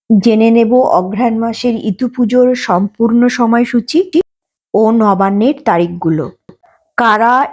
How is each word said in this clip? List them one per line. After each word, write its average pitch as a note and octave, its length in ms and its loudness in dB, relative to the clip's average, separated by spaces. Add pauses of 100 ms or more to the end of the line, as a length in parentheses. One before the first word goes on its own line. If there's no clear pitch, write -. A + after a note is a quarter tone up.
জেনে A3 420 2
নেব A3+ 200 2 (200)
অঘ্রাণ G3 460 -2
মাসের A#3 380 -4 (100)
ইতু G3+ 240 -4
পুজোর B3 460 0
সম্পূর্ণ A3+ 720 -2
সময়সূচি A#3+ 720 -2 (720)
ও G#3+ 80 2 (100)
নবান্নের G#3 720 0
তারিখগুলো। E3+ 640 -2 (720)
কারা A3+ 360 2 (200)